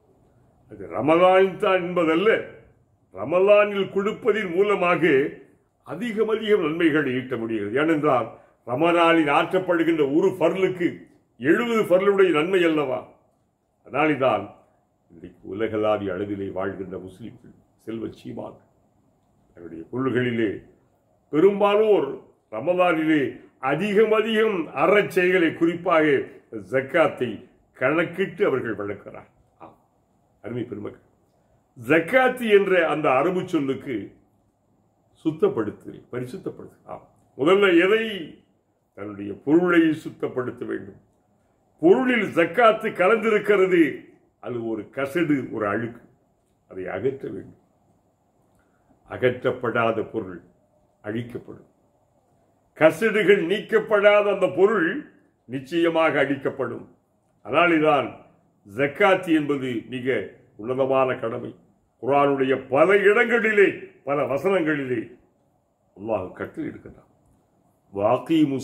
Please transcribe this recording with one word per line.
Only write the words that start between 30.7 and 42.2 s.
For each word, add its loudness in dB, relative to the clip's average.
ஜக்காத்து 2
என்ற 4
அந்த 0
அரபு 0
சொல்லுக்கு -4
சுத்தப்படுத்து, -4
பரிசுத்தப்படுத்து. -14
ஆம், -18
முதல்ல 4
எதை? -2
தன்னுடைய -12
பொருளை 2
சுத்தப்படுத்த -2
வேண்டும். -10
பொருளில் 4